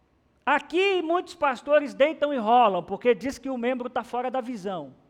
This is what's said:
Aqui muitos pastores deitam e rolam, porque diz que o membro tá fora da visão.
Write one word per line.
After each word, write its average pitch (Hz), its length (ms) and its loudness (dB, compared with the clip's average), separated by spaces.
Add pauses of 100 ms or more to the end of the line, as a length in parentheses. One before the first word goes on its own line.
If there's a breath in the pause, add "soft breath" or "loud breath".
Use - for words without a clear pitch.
(440)
Aqui 349 600 0
muitos 339 320 -2
pastores 285 580 0
deitam 294 400 0
e 277 40 -2
rolam, 214 460 4
porque 196 300 0
diz 226 240 -4
que 269 140 -8
o 262 80 -6
membro 247 320 -4
tá 240 120 -4
fora 247 280 -4
da 254 100 -4
visão. 190 540 -8 (140)